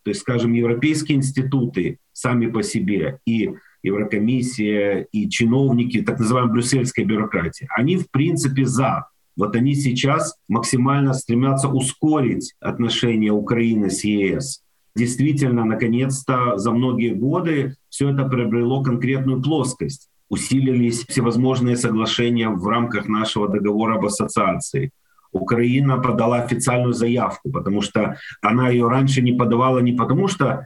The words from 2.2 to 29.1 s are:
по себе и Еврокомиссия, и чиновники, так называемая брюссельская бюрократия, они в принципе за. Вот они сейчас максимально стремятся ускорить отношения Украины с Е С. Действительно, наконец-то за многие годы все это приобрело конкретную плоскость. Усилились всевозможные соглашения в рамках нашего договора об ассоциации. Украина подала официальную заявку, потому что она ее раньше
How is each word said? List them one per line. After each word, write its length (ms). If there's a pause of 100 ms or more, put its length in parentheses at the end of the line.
по 160
себе 640
и 260 (300)
Еврокомиссия, 1300
и 180
чиновники, 720
так 180
называемая 340
брюссельская 520
бюрократия, 720
они 200
в 160
принципе 540
за. 400 (320)
Вот 180
они 180
сейчас 640 (140)
максимально 640
стремятся 560
ускорить 920
отношения 720
Украины 580
с 140
Е 380
С. 200 (340)
Действительно, 680
наконец-то 960
за 140
многие 420
годы 640 (120)
все 220
это 160
приобрело 580
конкретную 580
плоскость. 680 (180)
Усилились 800
всевозможные 680
соглашения 720
в 180
рамках 400
нашего 400
договора 480
об 100
ассоциации. 840 (400)
Украина 680
подала 420
официальную 520
заявку, 580
потому 300
что 360 (240)
она 280
ее 200
раньше 320